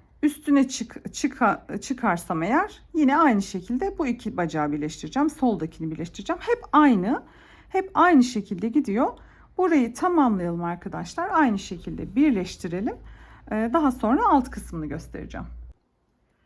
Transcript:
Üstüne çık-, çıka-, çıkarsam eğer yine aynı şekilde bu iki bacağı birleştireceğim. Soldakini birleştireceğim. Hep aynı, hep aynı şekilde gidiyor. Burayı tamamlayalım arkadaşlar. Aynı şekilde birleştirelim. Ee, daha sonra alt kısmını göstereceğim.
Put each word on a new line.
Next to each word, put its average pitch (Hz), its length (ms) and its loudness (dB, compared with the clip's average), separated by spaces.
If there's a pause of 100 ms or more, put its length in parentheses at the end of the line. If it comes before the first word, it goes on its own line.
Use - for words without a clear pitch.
(220)
Üstüne 285 460 2
çık-, - 440 -10
çıka-, - 680 -2
çıkarsam 175 600 -2
eğer 302 400 0 (120)
yine 294 240 4
aynı 240 240 4
şekilde 254 560 -6
bu 302 80 -2
iki 233 300 -6
bacağı 156 360 -2
birleştireceğim. 156 580 -2
Soldakini 165 600 -2
birleştireceğim. 175 520 -8
Hep 480 300 -2
aynı, 269 500 4 (460)
hep 381 260 -2
aynı 311 300 6
şekilde 202 440 -4
gidiyor. 269 500 0 (400)
Burayı 294 360 2
tamamlayalım 208 720 2
arkadaşlar. 175 680 -8
Aynı 269 260 2
şekilde 175 580 -10
birleştirelim. 214 800 0 (540)
Ee, 220 220 -2
daha 294 200 2
sonra 269 360 2
alt 277 220 4
kısmını - 360 -10
göstereceğim. - 600 -12 (1000)